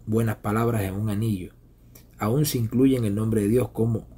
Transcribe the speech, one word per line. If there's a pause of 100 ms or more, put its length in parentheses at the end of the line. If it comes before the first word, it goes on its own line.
buenas
palabras
en
un
anillo, (680)
aún
si
incluyen
el
nombre
de
Dios
como,